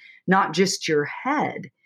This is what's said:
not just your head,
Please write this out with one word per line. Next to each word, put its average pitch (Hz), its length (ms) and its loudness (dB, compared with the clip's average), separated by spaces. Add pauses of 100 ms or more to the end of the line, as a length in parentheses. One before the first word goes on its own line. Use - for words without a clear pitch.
(260)
not 185 260 4
just 180 340 0
your 151 180 0
head, - 640 -4 (160)